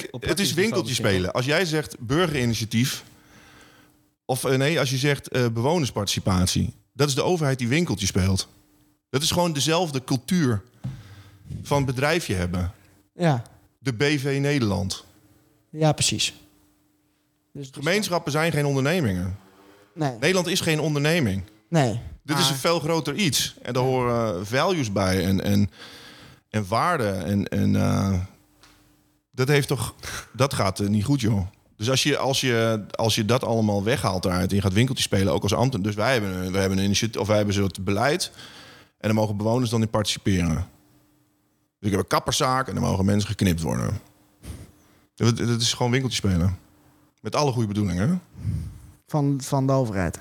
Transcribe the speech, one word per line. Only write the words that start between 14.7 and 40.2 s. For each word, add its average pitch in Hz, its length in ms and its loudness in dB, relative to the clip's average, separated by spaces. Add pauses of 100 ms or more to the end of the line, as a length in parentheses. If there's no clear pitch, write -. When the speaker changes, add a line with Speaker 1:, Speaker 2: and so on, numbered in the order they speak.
Speaker 3:
Ja, 156 220 4
precies. - 420 -2 (1160)
Dus, 143 200 -12
dus 139 120 -10
Speaker 2:
Gemeenschappen 170 480 0
zijn 156 200 0
geen 147 140 0
ondernemingen. 131 680 0 (580)
Speaker 3:
Nee. 147 260 -2
Speaker 2:
Nederland 175 260 2
is 175 140 -2
geen 156 200 0
onderneming. 143 600 0 (260)
Speaker 3:
Nee. 123 320 2 (220)
Speaker 2:
Dit 139 160 -2
is 139 40 2
Speaker 3:
Maar 139 100 2
Speaker 2:
een 135 60 -4
veel 170 220 0
groter 151 340 -2
iets. 170 480 0
En - 100 -8
daar 127 100 0
Speaker 3:
Ja. 131 60 2
Speaker 2:
horen 117 580 0
values 139 460 0
bij 95 320 2
en, 95 200 2
en, 101 260 2 (800)
en 107 180 -4
waarden. 113 560 0
En, 101 240 0
en, 101 280 2
eh, 98 380 2 (1160)
dat 127 180 -2
heeft 143 200 2
toch, - 260 -4 (380)
dat 131 220 0
gaat, 98 260 0
eh, 101 80 0
niet 104 160 2
goed, 139 160 0
joh. 101 260 0 (300)
Dus 107 140 -2
als 131 120 2
je, 147 160 2
als 113 220 0
je, 113 500 2
als 110 240 0
je 113 100 2
dat 117 200 2
allemaal 107 400 2
weghaalt 98 400 0
eruit 92 260 0
en 98 60 2
je 101 60 4
gaat 95 100 2
winkeltje 127 320 2
spelen, 95 280 2
ook 76 100 0
als 104 120 0
ambten-, 113 280 2
dus 104 120 -2
wij 107 180 0
hebben 101 220 0 (100)
een, 90 80 -4
we 95 60 0
hebben 95 200 2
een 95 60 2
initiatief, 101 360 0
of 107 60 -2
wij 107 100 4
hebben 104 180 2
een 101 60 2
soort 95 240 -2
beleid. 117 460 0 (680)
En 107 100 -2
daar 110 60 2
mogen 107 220 0
bewoners 113 340 0
dan 113 120 0
in 110 80 0
participeren. 92 640 0 (1200)